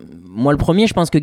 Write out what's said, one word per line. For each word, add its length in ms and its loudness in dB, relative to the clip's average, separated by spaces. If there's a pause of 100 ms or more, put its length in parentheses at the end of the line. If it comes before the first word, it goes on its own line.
(280)
moi 240 0
le 60 0
premier, 280 2
je 60 -4
pense 160 0
que 140 0